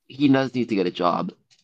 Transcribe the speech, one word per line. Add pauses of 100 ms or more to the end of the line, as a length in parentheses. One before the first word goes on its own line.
He
does
need
to
get
a
job, (320)